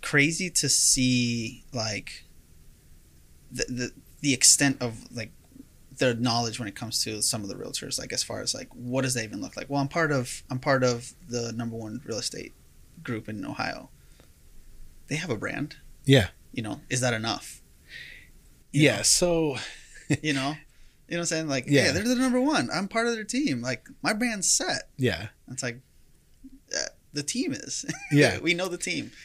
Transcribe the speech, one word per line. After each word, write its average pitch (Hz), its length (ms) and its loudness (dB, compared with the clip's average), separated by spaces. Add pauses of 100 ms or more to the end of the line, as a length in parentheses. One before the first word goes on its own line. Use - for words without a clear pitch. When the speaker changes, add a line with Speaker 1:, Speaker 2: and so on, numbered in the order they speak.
Speaker 1:
crazy 160 480 4
to 147 180 2
see, 123 1040 4
like, 110 520 -6 (1300)
the, 131 180 -4
the, 123 240 -6 (280)
the 143 140 2
extent - 460 6
of, 113 340 -4
like, 117 160 -8 (680)
their 127 160 4
knowledge 117 440 0
when 117 80 -8
it 98 80 -8
comes - 300 -4
to 107 180 -4
some 107 200 0
of 98 60 -8
the 101 60 -10
realtors, - 440 -6
like, - 140 -8
as - 100 -2
far 110 180 -6
as, - 140 -4
like, - 200 -12
what 123 280 -2
does 131 120 0
that 113 100 -2
even 104 160 -8
look - 160 -12
like? - 120 -8
Well, 139 120 0
I'm 139 80 0
part 165 220 0
of, 127 400 -2
I'm 131 80 -4
part 131 240 2
of 123 320 0 (140)
the 117 240 -4
number 117 240 -4
one 107 280 -8
real 110 140 -6
estate - 340 -6 (520)
group 110 240 -6
in 107 160 -8
Ohio. - 460 -6 (1160)
They 151 80 -2
have 160 140 -6
a 110 60 0
brand. - 400 -6 (300)
Speaker 2:
Yeah. 131 220 8 (240)
Speaker 1:
You 120 100 -4
know, 107 260 -8
is 123 140 -2
that 123 120 2
enough? 110 460 -4 (1120)
You 147 120 6
Speaker 2:
Yeah, 120 140 6
Speaker 1:
know? 107 40 -2
Speaker 2:
so 165 540 4 (520)
<laughs> 143 140 2
Speaker 1:
You 151 100 0
know? 139 240 -2 (520)
You 170 80 -4
know - 20 -2
what - 0 -
I'm 170 80 -4
saying? 160 220 0
Like, 139 200 0
Speaker 2:
Yeah. 147 180 6
Speaker 1:
"Yeah, 139 60 6
they're 190 120 0
the 247 120 2
number 254 240 2
one. 277 320 2
I'm 190 160 -2
part 226 180 0
of 240 80 2
their 214 100 -6
team. 208 360 0
Like, 123 260 -4 (160)
my 202 120 2
brand's 214 360 0
set." - 460 0
Speaker 2:
Yeah. 107 320 0 (220)
Speaker 1:
It's 127 120 -8
like, 123 180 -6 (920)
uh, - 40 -4 (340)
the 143 100 -6
team 247 300 -4
is. - 320 -8 (160)
<laughs> - 120 -4
Speaker 2:
Yeah. 143 260 6
Speaker 1:
We 175 160 0
know 185 140 -2
the 175 100 -6
team, 147 320 -6 (140)